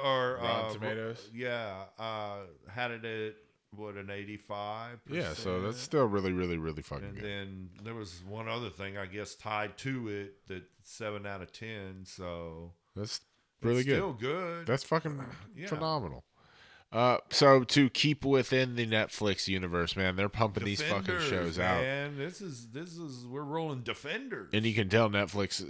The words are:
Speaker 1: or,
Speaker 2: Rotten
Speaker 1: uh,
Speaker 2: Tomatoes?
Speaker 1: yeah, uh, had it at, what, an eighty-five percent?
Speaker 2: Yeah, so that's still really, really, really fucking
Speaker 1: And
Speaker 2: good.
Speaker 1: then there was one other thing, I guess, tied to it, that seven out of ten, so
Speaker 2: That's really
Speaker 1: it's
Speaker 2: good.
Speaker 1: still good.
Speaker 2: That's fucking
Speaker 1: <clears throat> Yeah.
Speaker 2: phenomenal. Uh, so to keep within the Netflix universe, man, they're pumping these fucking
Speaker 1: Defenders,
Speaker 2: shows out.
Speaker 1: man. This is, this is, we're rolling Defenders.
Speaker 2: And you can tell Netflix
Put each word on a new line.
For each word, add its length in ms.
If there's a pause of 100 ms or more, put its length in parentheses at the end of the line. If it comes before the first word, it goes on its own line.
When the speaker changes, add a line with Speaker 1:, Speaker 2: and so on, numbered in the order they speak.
Speaker 1:
or, 380
Speaker 2:
Rotten 240
Speaker 1:
uh, 80
Speaker 2:
Tomatoes? 600
Speaker 1:
yeah, 400 (260)
uh, 380 (320)
had 220
it 140
at, 300 (420)
what, 180
an 140
eighty-five 960
percent? 180
Speaker 2:
Yeah, 100
so 280
that's 180
still 260
really, 260
really, 260
really 240
fucking 240
Speaker 1:
And 100
Speaker 2:
good. 80
Speaker 1:
then 460 (140)
there 100
was 340
one 200
other 220
thing, 280
I 80
guess, 300
tied 440
to 280
it, 400
that 160 (200)
seven 440
out 140
of 100
ten, 540
so 680 (240)
Speaker 2:
That's 240 (420)
really 200
Speaker 1:
it's 60
Speaker 2:
good. 80
Speaker 1:
still 180
good. 520
Speaker 2:
That's 200
fucking 340 (200)
Speaker 1:
<clears throat> 160
Yeah. 120
Speaker 2:
phenomenal. 560 (680)
Uh, 260 (120)
so 360
to 260
keep 340
within 500
the 120
Netflix 600
universe, 480
man, 200
they're 140
pumping 340
these 180
fucking 220
Speaker 1:
Defenders, 260
Speaker 2:
shows 300
out. 220
Speaker 1:
man. 360
This 240
is, 280
this 280
is, 300
we're 160
rolling 380
Defenders. 720
Speaker 2:
And 120
you 80
can 160
tell 200
Netflix 600